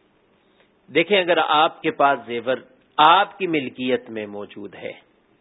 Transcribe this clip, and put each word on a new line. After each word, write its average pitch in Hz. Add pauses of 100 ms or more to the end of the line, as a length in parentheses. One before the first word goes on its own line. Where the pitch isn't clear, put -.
(880)
دیکھیں، 170
اگر 175
آپ 156
کے 156
پاس 139
زیور 117 (420)
آپ 175
کی 190
ملکیت 127
میں 110
موجود 104
ہے 110 (480)